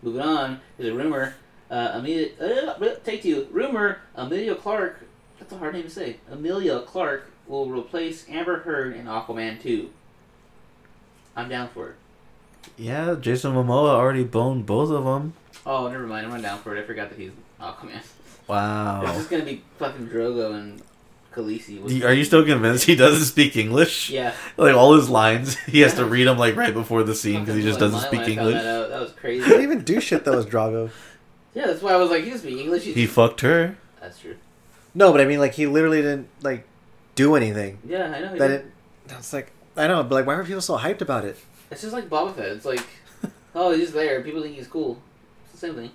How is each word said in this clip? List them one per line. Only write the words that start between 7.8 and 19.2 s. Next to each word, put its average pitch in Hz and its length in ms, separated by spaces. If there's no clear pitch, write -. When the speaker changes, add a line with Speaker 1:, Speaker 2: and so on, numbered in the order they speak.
Speaker 1:
Amber 165 320
Heard 139 340
in 120 120
Aquaman 113 540
two. 104 300
I'm 120 140
down 123 220
for 90 200
it. - 40
Speaker 2:
Yeah, 147 440
Jason 127 340
Momoa 127 360
already 131 340
boned 120 420
both 123 240
of 143 160
'em. 143 280
Speaker 1:
Oh, 127 220
never 123 180
mind. 110 200
I'm 117 60
not 117 100
down 104 180
for 104 160
it. 104 40
I 104 60
forgot 110 240
that 98 80
he's 95 140
Aquaman. - 400
Speaker 2:
Wow. 101 580
Speaker 1:
It's 90 120
just - 140